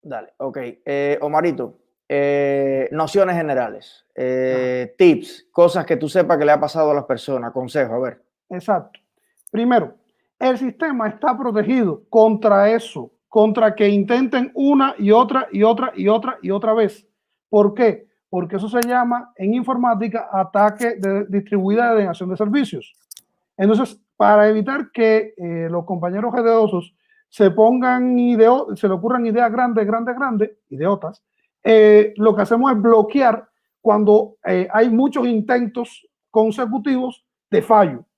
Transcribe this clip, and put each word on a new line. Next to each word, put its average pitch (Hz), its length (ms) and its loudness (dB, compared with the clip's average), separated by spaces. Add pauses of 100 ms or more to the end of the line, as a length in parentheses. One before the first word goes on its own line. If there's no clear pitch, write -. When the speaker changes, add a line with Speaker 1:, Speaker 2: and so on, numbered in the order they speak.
Speaker 1:
Dale, 120 360 -16
ok. 135 200 -10 (280)
Eh, 143 360 -4
Omarito, 147 560 -4 (300)
eh, 139 840 -2
nociones 175 440 -2
generales, 127 680 -6 (100)
eh, 127 720 -4
Speaker 2:
Ajá. - 100 -20
Speaker 1:
tips, - 540 2
cosas 175 340 2
que 160 100 -2
tú 147 140 -6
sepas 170 280 0
que 147 80 0
le 147 60 4
ha 147 80 4
pasado 151 320 -2
a - 20 0
las 139 120 -4
personas, 120 460 -6
consejo, 127 420 -4
a 120 60 -4
ver. 127 220 -8 (280)
Speaker 2:
Exacto. 180 500 -6 (520)
Primero, 226 440 -2 (440)
el 254 180 0
sistema 254 500 -6
está - 300 -4
protegido 220 720 -2
contra 214 600 4
eso, - 400 -6 (160)
contra 214 480 2
que 208 120 2
intenten 240 680 0
una 277 420 2
y 208 140 0
otra 247 400 2
y 196 120 0
otra 233 320 0
y 196 120 -2
otra 214 340 -2
y 180 100 -8
otra 214 220 -2
vez. 214 340 -2 (420)
¿Por 208 240 2
qué? 226 340 0 (220)
Porque 180 280 -6
eso 208 100 -6
se 240 140 -2
llama 240 540 -2
en 196 180 -4
informática 240 800 -4
ataque 208 680 -2
de 196 280 -4
distribuida 202 640 -2
de 226 60 2
denegación 185 340 -4
de 185 80 -8
servicios. 208 560 -4 (640)
Entonces, 214 440 0 (140)
para 208 340 4
evitar 220 420 -4
que, 220 460 0
eh, 170 320 -8
los 170 160 -6
compañeros 185 480 -6
G 247 100 -2
D 226 60 2
osos 214 460 0 (320)
se 196 240 2
pongan 247 680 2
ideo-, 240 580 2
se 208 120 -2
le 190 60 0
ocurran 233 320 -2
ideas 233 260 0
grandes, 233 340 -2
grandes, 233 300 -4
grandes, 240 360 -4 (180)
idiotas, 175 540 -6 (400)
eh, 214 540 6
lo 208 180 2
que 208 60 0
hacemos 233 300 2
es 214 100 0
bloquear 226 680 2 (320)
cuando, 214 640 2
eh, 185 260 0
hay 226 180 2
muchos 262 380 0
intentos 233 800 -4 (240)
consecutivos 247 960 -2 (240)
de 214 120 2
fallo. 180 440 2 (120)